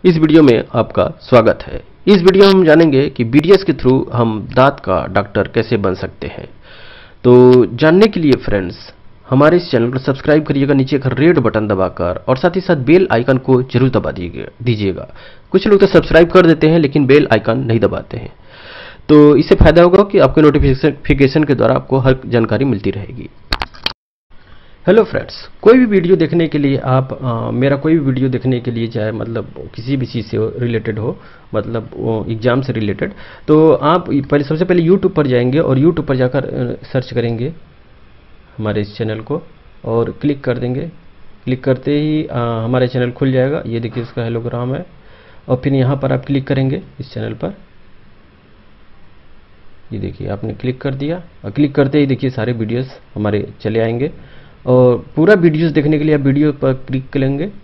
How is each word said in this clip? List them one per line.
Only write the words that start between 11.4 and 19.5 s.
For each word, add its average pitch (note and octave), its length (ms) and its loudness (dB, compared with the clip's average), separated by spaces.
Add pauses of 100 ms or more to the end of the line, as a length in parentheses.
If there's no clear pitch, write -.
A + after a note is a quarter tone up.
दबाकर F#2 600 -4
और C3 80 0
साथ F3 200 -2
ही F#3+ 40 -2
साथ E3+ 160 0
बेल D#3 360 2
आइकन B2 260 0
को B2+ 240 0
जरूर B2+ 280 0
दबा F#2+ 200 -2
दीजिएगा, E2+ 380 -10 (140)
दीजिएगा। G#2 460 -4 (420)
कुछ F#3+ 160 0
लोग G3+ 140 4
तो G3 60 6
सब्सक्राइब E3+ 440 4
कर F3+ 160 6
देते D#3+ 220 4
हैं E3+ 100 4
लेकिन C#3+ 280 2
बेल C#3 260 4
आइकन A2+ 260 0
नहीं A#2 220 -2
दबाते - 360 -4
हैं। - 160 -12 (760)
तो D3 280 8
इससे D#3+ 180 2